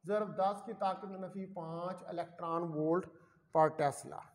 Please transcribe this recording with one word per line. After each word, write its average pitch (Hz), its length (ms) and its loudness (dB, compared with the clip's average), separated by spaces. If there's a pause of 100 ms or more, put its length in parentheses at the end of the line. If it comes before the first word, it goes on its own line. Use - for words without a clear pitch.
ज़रब 202 360 0
दस 202 260 2
की 233 60 -8 (100)
ताकत 190 400 -2
नफी 185 320 -8
पाँच 170 560 -6
electron 170 640 -2
volt 160 320 4 (480)
per 156 120 10 (140)
Tesla। 143 400 0 (140)